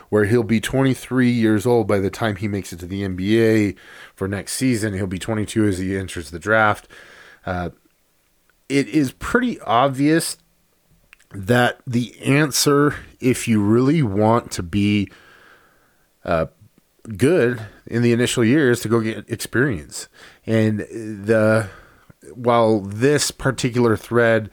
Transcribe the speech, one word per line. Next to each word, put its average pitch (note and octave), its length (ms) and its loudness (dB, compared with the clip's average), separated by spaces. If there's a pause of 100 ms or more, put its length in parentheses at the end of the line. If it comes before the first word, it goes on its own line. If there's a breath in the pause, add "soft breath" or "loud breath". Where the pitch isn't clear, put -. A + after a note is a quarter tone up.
where G#2+ 160 2
he'll A#2 180 2
be G#2+ 180 0
twenty-three B2+ 680 0
years A2 360 2
old A#2+ 200 2
by G2+ 120 0
the F#2+ 100 0
time G#2+ 280 -4
he G#2+ 120 -6
makes G2+ 240 -6
it E2+ 60 -16
to F2+ 80 -12
the G2 180 -6
N F#2 120 -6
B G#2 260 2
A A2 320 2 (400 loud breath)
for G2 120 -6
next G2 280 -8
season. A2+ 400 -2
He'll G2 120 -4
be F#2 120 -6
twenty-two G#2+ 500 -2
as F#2+ 80 -2
he F#2+ 180 -4
enters F2+ 360 -8
the E2+ 80 -12
draft. G#2+ 500 0 (560 loud breath)
Uh, F2+ 260 -6 (1000)
it C3+ 180 -2
is C3 240 0
pretty - 480 -2
obvious C#3 800 0 (960)
that A#2 520 0
the A#2+ 340 -4
answer, C#3+ 760 2 (260 loud breath)
if - 260 0
you G#2+ 160 2
really B2+ 400 4
want G#2+ 500 2
to - 100 -8
be, G2+ 480 0 (1120 soft breath)
uh, E2 220 0 (720)
good B2 500 0 (200 loud breath)
in A#2 160 -2
the A#2+ 100 4
initial A#2 320 2
year, C3 260 4
is A#2 100 0
to - 80 -6
go A2+ 120 2
get A2 300 -8
experience. A2 800 -6 (360 loud breath)
And A2 360 0
the, G#2+ 880 0 (640 loud breath)
while A#2 460 2
this A2+ 500 0
particular A#2+ 640 0
thread, A2+ 560 0